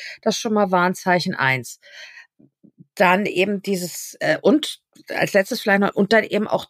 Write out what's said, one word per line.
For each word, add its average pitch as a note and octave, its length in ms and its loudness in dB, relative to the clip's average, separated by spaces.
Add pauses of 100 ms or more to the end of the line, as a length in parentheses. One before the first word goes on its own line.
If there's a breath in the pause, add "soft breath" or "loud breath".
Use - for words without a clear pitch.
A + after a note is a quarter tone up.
(220 loud breath)
das A3 140 0
ist - 60 -8
schon G#3+ 120 -2
mal G#3 180 2
Warnzeichen F3+ 640 2
eins. C3 460 -2 (1120 loud breath)
Dann F#3+ 320 4
eben G3 360 -2
dieses, F3+ 580 -6
äh, D#3 220 0
und - 380 2 (280)
als - 240 -2
letztes G3+ 280 0
vielleicht G3 200 2
noch, G3+ 140 0
und - 180 0
dann A3 120 4
eben G3+ 240 -4
auch - 220 -2